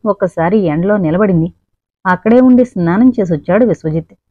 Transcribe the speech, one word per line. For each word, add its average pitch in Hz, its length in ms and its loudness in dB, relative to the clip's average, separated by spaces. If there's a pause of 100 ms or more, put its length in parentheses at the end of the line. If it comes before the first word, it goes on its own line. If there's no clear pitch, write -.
ఒక్కసారి 190 520 -2
ఎండలో 180 380 -2
నిలబడింది. 175 560 -2 (540)
అక్కడే 220 340 2
ఉండి 254 240 4
స్నానం 208 560 0
చేసొచ్చాడు 180 460 -2
విశ్వజిత్. 160 480 -6 (160)